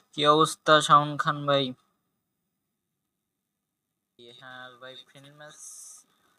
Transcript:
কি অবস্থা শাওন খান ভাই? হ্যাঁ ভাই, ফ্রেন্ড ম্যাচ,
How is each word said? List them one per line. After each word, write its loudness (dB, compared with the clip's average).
কি -12
অবস্থা 2
শাওন 2
খান -4
ভাই? 0
হ্যাঁ -20
ভাই, -20
ফ্রেন্ড -20
ম্যাচ, -20